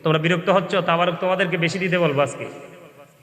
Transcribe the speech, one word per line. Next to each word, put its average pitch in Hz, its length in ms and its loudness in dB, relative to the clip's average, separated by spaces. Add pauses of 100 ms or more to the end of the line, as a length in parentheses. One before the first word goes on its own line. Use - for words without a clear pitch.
তোমরা 160 160 2
বিরক্ত 170 300 0
হচ্ছ, 190 260 2
তাবারক 175 440 2
তোমাদেরকে 185 380 0
বেশি 170 220 -2
দিতে 180 200 0
বলবো 147 220 2
আজকে। 123 240 -2 (760)